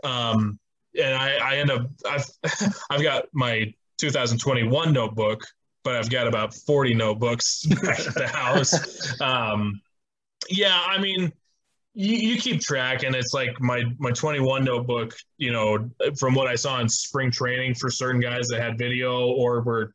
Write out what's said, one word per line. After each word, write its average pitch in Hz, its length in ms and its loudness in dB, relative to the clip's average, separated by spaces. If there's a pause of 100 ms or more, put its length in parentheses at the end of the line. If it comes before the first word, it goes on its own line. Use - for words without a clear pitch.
Um, 113 540 0 (420)
and 135 140 2
I, 135 220 0
I 131 200 0
end 143 140 2
up, 120 120 0 (260)
I've, 139 160 -2 (180)
<laughs> 196 480 -2
I've 147 120 0
got 139 300 0
my 113 400 0 (260)
two 151 120 -2
thousand 120 280 2
twenty-one 135 540 2
notebook, 110 520 0 (400)
but 131 100 0
I've 113 160 -2
got 123 160 0
about 110 280 0
forty 139 400 2
notebooks 113 720 0
<laughs> - 160 4
back - 180 -2
at 135 140 -4
the 135 120 -2
house. 135 920 0
Um, 107 600 0 (680)
yeah, 185 380 4
I 190 120 0
mean, 190 340 -2 (640)
you, 214 220 2
you 233 240 2
keep 220 200 0
track, 131 440 -2
and 131 100 0
it's 123 180 -2
like 127 280 -2
my, 123 240 0 (140)
my 127 120 -2
twenty-one 135 540 0
notebook, 120 500 -2 (240)
you 127 140 -2
know, 110 360 0 (300)
from 131 160 2
what 135 140 4
I 123 80 0
saw 131 240 -2
in 117 80 2
spring 131 420 -2
training 127 440 -2
for 131 160 -4
certain 127 300 0
guys 120 280 -2
that 117 120 -2
had 113 180 -4
video 123 500 0
or 123 340 2
were 113 320 -2